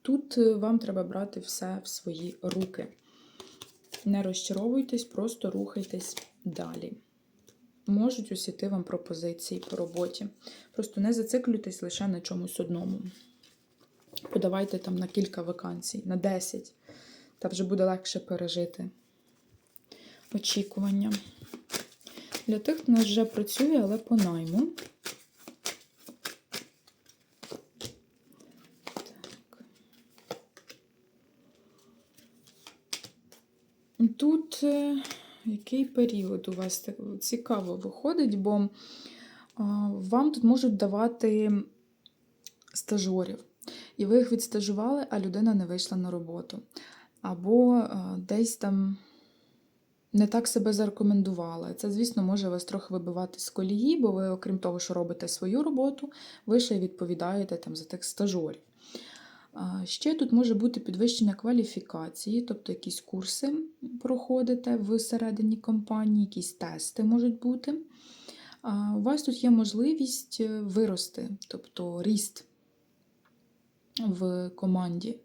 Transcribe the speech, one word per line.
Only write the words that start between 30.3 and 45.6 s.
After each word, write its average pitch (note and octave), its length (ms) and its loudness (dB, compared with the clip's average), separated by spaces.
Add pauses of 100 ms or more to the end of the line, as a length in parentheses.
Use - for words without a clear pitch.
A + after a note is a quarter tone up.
Тут, D#4 460 2
е, C#4+ 400 2 (420)
який A3+ 400 0
період G3+ 600 0
у F#3+ 40 -4
вас F#3 280 -4
так G3+ 160 -8 (240)
цікаво G3+ 560 -4
виходить, G#3 640 0
бо, G3+ 300 4 (840)
а, A3 80 -2 (260)
вам G3+ 420 2
тут B3+ 120 0
можуть A#3 340 6
давати G#3+ 720 2 (1200)
стажерів, F#3 720 -2 (540)
і G#3 80 2
ви G#3+ 120 8
їх B3 140 6
відстажували, A#3 800 0
а G#3 100 -2
людина G3+ 340 2
не F#3+ 120 4